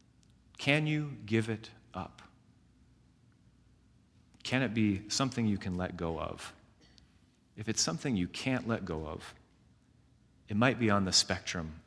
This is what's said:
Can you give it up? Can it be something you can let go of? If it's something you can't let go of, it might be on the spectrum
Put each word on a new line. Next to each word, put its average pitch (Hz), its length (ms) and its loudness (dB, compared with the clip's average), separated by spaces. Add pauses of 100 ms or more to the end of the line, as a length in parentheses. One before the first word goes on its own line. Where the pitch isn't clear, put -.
(580)
Can 151 280 4
you 151 400 -2
give 110 240 2
it 110 220 -6 (220)
up? - 280 -10 (2250)
Can 127 180 0
it 113 140 0
be 104 340 2
something 123 380 0
you 101 100 2
can 92 180 -6
let 90 220 -4
go 82 220 -4
of? - 340 -8 (1000)
If 113 120 -10
it's 110 140 0
something 151 340 0
you 90 120 2
can't 127 400 -4
let 110 180 -2
go 80 220 -4
of, - 260 -10 (1120)
it 104 80 -2
might 120 220 4
be 117 140 4
on 101 140 4
the 92 60 0
spectrum 82 760 0